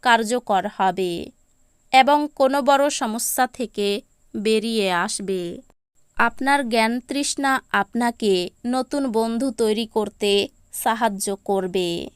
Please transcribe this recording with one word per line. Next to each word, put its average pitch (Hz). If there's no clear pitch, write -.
কার্যকর 226
হবে 185
এবং 262
কোনো 269
বড় 277
সমস্যা 240
থেকে 208
বেরিয়ে 220
আসবে। 190
আপনার 262
জ্ঞান 226
তৃষ্ণা 277
আপনাকে 226
নতুন 254
বন্ধু 226
তৈরি 220
করতে 208
সাহায্য 226
করবে। 185